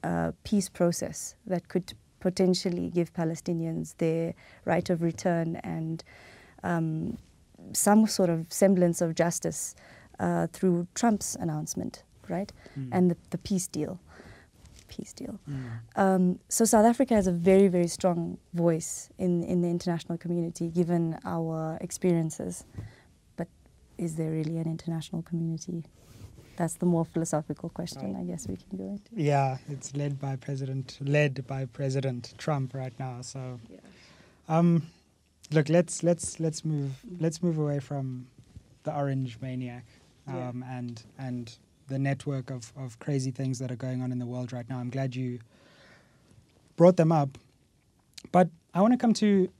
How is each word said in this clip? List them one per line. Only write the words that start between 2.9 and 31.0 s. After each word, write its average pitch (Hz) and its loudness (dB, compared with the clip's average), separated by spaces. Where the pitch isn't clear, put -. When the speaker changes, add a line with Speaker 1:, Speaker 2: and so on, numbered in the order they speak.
Speaker 1:
give 170 0
Palestinians 165 -4
their 165 0
right 170 0
of 165 2
return 165 0
and, 165 -6
um, 165 -2
some 214 6
sort 185 2
of 165 -2
semblance 180 6
of 165 0
justice, 170 -2
uh, 170 2
through 175 2
Trump's 220 0
announcement, - -6
right? 185 -6
Speaker 2:
Mm. 131 -8
Speaker 1:
And 180 4
the, 170 -2
the 175 -6
peace 185 -2
deal. 151 -6
Peace - -14
deal. 240 -12
Speaker 2:
Mm. 120 -8
Speaker 1:
Um, 185 4
so - 2
South 220 8
Africa 240 4
has 196 6
a 185 2
very, 190 8
very 175 4
strong 175 0
voice 170 0
in, 175 2
in 180 0
the 175 0
international 170 -2
community, 170 -4
given 170 0
our 160 -4
experiences. 175 -2
But 170 -8
is 165 -4
there 160 -2
really 160 -4
an 165 -4
international 165 -6
community? 165 -6
That's 165 -2
the 180 -2
more 165 4
philosophical 160 -4
question 190 -8
Speaker 2:
Oh. 185 -8
Speaker 1:
I - -6
guess 175 -8
we 185 -6
can 185 -12
go 190 -8
into. 202 -12
Speaker 2:
Yeah, 139 2
it's 135 -12
led 143 -4
by 135 -6
President, 135 -8